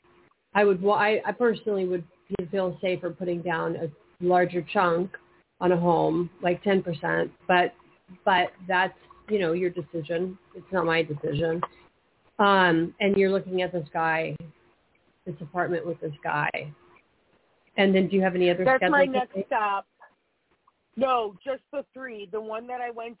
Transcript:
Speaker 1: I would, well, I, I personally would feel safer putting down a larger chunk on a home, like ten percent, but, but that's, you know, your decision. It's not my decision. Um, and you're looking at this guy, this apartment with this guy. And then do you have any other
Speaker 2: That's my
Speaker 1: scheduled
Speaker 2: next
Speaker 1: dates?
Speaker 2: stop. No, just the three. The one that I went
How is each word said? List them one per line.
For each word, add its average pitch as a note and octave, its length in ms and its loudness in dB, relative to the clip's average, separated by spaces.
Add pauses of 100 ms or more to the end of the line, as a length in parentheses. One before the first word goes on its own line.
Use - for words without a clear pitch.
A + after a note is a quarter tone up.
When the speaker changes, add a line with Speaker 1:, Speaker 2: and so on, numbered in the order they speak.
(540)
Speaker 1:
I G#3 100 6
would, F#3+ 180 2
well, G3+ 140 2
I, G#3 280 0
I G3+ 60 -2
personally G#3 560 -2
would F3+ 160 -4 (480)
feel F#3 300 -2
safer F3+ 300 -2
putting F3 320 -4
down E3 340 -2
a E3 120 -6 (320)
larger F3+ 420 2 (100)
chunk F3+ 440 0 (440)
on F3+ 100 2
a F3+ 60 4
home, E3 540 2 (120)
like F3 220 -2
ten G3 180 4
percent, E3+ 480 -2 (160)
but, F3+ 280 2 (500)
but F#3 240 2 (180)
that's, F#3 320 -2 (300)
you G#3 100 0
know, E3+ 140 0
your F3+ 180 0
decision. E3+ 680 -6 (200)
It's F3+ 160 -18
not F3+ 120 0
my E3 180 2
decision. D#3+ 580 -4 (800)
Um, F3+ 580 4
and G3+ 180 2
you're F#3+ 140 4
looking F#3 320 -2
at F3+ 100 -4
this E3+ 200 -4
guy, D#3+ 440 -2 (880)
this F3 160 -10
apartment F3 460 -4
with E3+ 140 -6
this D#3 140 -8 (100)
guy. D3+ 480 -2 (1040)
And G3 180 4
then F#3 140 4
do G3 80 0
you F#3+ 60 4
have F#3 120 2
any F3+ 160 4
other F3+ 140 0
Speaker 2:
That's C4 260 4
my C#4+ 120 4
Speaker 1:
scheduled C4+ 120 2
Speaker 2:
next B3+ 200 -4
Speaker 1:
dates? G3 120 -6
Speaker 2:
stop. G#3 400 -2 (1120)
No, A#3 480 0
just C4 180 -6 (100)
the C#4 120 -6 (100)
three. A#3 360 -12
The G#3+ 100 -6
one A3 260 -10
that B3 140 -8
I A#3+ 100 -6
went A#3 300 -12